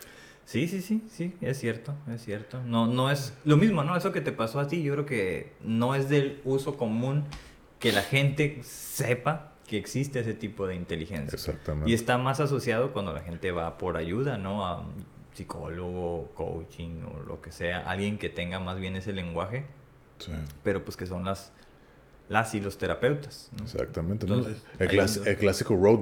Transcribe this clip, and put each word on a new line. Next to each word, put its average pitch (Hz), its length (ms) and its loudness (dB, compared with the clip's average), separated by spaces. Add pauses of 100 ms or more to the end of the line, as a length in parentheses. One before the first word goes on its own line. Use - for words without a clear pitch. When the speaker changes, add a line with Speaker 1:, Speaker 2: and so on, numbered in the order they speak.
(460)
Speaker 1:
Sí, 156 220 0
sí, 190 140 -4
sí, 214 300 -2
sí, 175 300 -6
es 127 180 -2
cierto, 117 360 -4 (180)
es 113 100 -10
cierto. 110 400 -8
No, 117 220 4
no 127 260 4
es 139 220 -2 (120)
lo 147 120 8
mismo, 175 260 6
¿no? 175 140 2
Eso 185 140 0
que 180 100 0
te 143 100 0
pasó 113 280 0
a 143 80 0
ti, 165 160 0
yo 143 100 2
creo 147 140 0
que 95 460 -2 (100)
no 117 320 4
es 135 140 2
del 139 360 4
uso 135 320 0
común 127 480 2 (540)
que 113 120 4
la 98 120 4
gente 139 600 2
sepa - 840 -2 (200)
que 107 100 -2
existe 135 420 -2
ese 113 140 -2
tipo 98 340 -4
de 90 80 -2
inteligencia. 82 600 -4
Speaker 2:
Exactamente. 76 540 -2
Speaker 1:
Y 117 40 6
está 123 240 2
más 131 240 0
asociado 131 520 0
cuando 95 200 -4
la 71 80 -6
gente 87 300 -4
va 82 260 -4
por 90 200 -2
ayuda, 110 400 -2
¿no? 98 280 -2
A 87 160 -4
un 80 240 -10 (280)
psicólogo, 87 1040 -6
coaching 82 680 -6
o - 240 -10
lo - 140 -10
que 80 100 -14
sea, 87 280 -2 (100)
alguien 101 280 0
que 90 120 -4
tenga 90 300 -4
más 92 200 -4
bien 92 160 -4
ese 95 180 -4
lenguaje. 92 520 -4 (540)
Speaker 2:
Sí. - 120 -10 (320)
Speaker 1:
Pero 95 200 2
pues - 140 -10
que 92 80 -6
son 90 180 -4
las, 98 280 -4 (760)
las 110 260 2
y 104 60 0
los 98 180 -4
terapeutas, 131 800 0
¿no? 73 60 -6
Speaker 2:
Exactamente, 87 640 -2
¿no? 101 80 4
Speaker 1:
Entonces, 110 280 -2 (160)
Speaker 2:
El 92 100 4
Speaker 1:
ahí 98 80 6
Speaker 2:
clas-, 101 140 6
Speaker 1:
es 107 40 0
donde 101 160 2
Speaker 2:
el 95 60 2
clásico 104 400 4
road 104 240 8